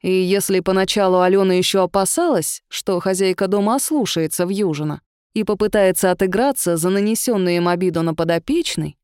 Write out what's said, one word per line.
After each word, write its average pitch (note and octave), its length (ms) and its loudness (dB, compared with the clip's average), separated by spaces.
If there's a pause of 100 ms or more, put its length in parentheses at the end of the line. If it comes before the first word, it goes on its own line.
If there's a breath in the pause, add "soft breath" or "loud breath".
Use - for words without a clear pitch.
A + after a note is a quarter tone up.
И F3+ 100 -2
если F#3 500 2
поначалу F#3+ 600 2
Алена F#3 320 4
еще F#3 300 2
опасалась, G3 840 -2
что - 320 -4
хозяйка F#3+ 480 0
дома G3+ 280 2
ослушается F3+ 720 -2
вьюжина D#3+ 560 -2 (320)
и G#3+ 100 -2
попытается G3 680 2
отыграться F#3+ 640 0
за E3 140 -2
нанесенную G3+ 680 0
им F3 100 0
обиду F3 340 0
на E3 140 -2
подопечной E3+ 880 -4